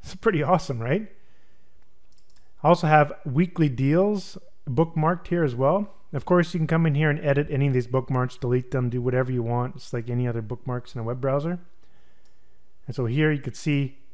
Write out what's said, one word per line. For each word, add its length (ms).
It's 120
pretty 280
awesome, 360
right? 320
I 60
also 200
have 260
weekly 440
deals 680
bookmarked 580
here 160
as 120
well. 380
Of 120
course, 280
you 60
can 80
come 180
in 100
here 140
and 160
edit 240
any 180
of 60
these 140
bookmarks, 500
delete 340
them, 180
do 120
whatever 300
you 100
want. 340
It's 180
like 160
any 180
other 140
bookmarks 520
in 80
a 20
web 160
browser. 400
And 100
so 100
here 260
you 100
could 140
see 420